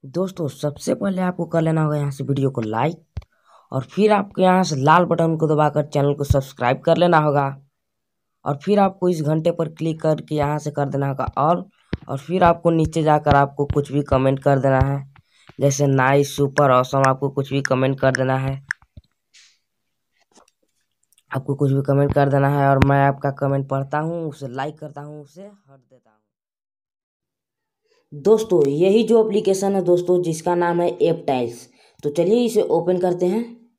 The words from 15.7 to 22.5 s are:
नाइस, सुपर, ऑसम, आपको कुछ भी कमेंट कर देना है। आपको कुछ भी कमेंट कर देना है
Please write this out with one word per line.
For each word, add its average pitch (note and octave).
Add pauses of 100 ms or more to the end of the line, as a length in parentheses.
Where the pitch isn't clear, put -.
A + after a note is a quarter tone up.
नाइस, C#3
सुपर, C#3
ऑसम, B2+
आपको C3+
कुछ C#3
भी C#3
कमेंट C3+
कर C3+
देना C3
है। C3+ (2750)
आपको C#3
कुछ C3+
भी C#3
कमेंट C#3+
कर C#3+
देना C#3
है C#3+